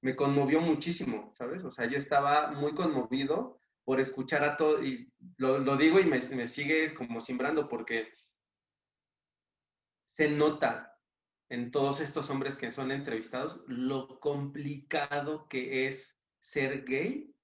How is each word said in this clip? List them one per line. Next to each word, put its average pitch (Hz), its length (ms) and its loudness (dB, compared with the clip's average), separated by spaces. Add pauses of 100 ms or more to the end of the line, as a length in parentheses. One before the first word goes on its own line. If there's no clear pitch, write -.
me 127 160 -2
conmovió 143 440 4
muchísimo, 147 720 -2
¿sabes? 131 300 -8
O 127 60 -8
sea, 120 160 -4
yo 127 120 -2
estaba 143 520 2
muy 147 240 -2
conmovido 139 840 0 (240)
por 131 160 2
escuchar 135 420 0
a 147 140 2
todo, 151 260 4
y 131 300 -6 (240)
lo, 131 220 2
lo 139 180 2
digo 160 240 8
y 190 60 6
me, 143 120 4 (160)
me 120 140 -4
sigue 156 460 0
como 117 260 -8
simbrando, 135 480 -2
porque 113 400 -4 (2000)
se 151 240 2
nota 147 680 2 (540)
en 120 200 -6
todos 139 300 0
estos 147 300 -6
hombres 135 260 -4
que 117 140 -6
son 131 200 -6
entrevistados 131 760 -6
lo 131 540 -4
complicado 143 1300 -4
que 131 380 -2
es - 320 -10 (220)
ser 135 440 -4
gay 156 580 -2